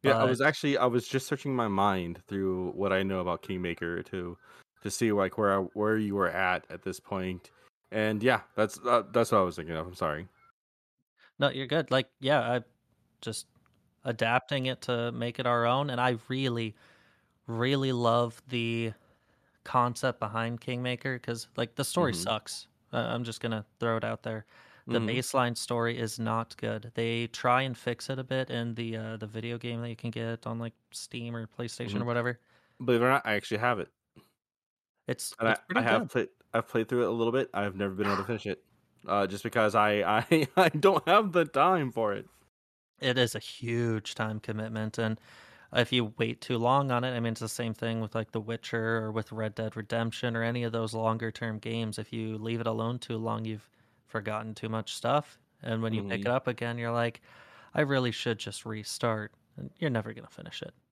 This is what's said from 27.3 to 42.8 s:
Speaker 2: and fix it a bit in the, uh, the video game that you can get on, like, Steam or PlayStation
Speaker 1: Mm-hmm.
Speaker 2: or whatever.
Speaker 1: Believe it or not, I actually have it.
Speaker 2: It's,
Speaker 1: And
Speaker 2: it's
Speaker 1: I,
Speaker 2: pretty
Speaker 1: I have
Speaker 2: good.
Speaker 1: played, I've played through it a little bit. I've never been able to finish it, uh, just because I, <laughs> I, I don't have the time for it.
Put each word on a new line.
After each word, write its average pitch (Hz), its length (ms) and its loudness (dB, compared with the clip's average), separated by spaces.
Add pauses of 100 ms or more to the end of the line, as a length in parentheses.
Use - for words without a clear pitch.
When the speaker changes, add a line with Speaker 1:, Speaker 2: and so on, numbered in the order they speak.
Speaker 2:
and 131 160 -4
fix - 320 -6
it 131 100 -4
a 131 60 -6
bit 131 240 -2
in 120 260 -4
the, 113 220 -6
uh, 110 200 -8
the 110 80 -8
video 113 320 -8
game 120 240 -6
that 120 80 -6
you 113 60 -8
can 120 160 -6
get 117 340 -6
on, 117 140 -4
like, 117 140 -6 (180)
Steam 117 420 -10
or 113 140 -8
PlayStation 120 460 -8
Speaker 1:
Mm-hmm. 120 80 0
Speaker 2:
or 120 40 -2
whatever. 120 360 0 (420)
Speaker 1:
Believe 120 180 6
it 120 40 6
or 127 40 6
not, 135 160 4
I 110 100 2
actually 104 240 -2
have 120 200 2
it. 82 100 -6 (1160)
Speaker 2:
It's, - 320 -6
Speaker 1:
And 113 100 2
Speaker 2:
it's 110 120 2
Speaker 1:
I, - 20 -20
Speaker 2:
pretty 117 160 0
Speaker 1:
I 113 40 2
have 113 180 6
Speaker 2:
good. - 80 -6
Speaker 1:
played, - 200 0 (240)
I've 113 140 2
played 113 220 0
through 123 140 2
it 101 40 2
a 92 40 2
little 117 200 2
bit. 131 220 0
I've 101 240 -2
never 98 160 -2
been 98 140 0
able 101 100 2
to 98 80 -2
finish 113 200 -6
it, 98 160 -4 (460)
uh, 101 200 2
just 98 160 -6
because 110 320 2
I, 104 260 6
<laughs> 104 280 2
I, 160 180 6 (100)
I 185 120 8
don't 160 380 4
have 196 240 6
the 165 140 4
time 151 460 4
for 110 220 0
it. - 140 -6 (720)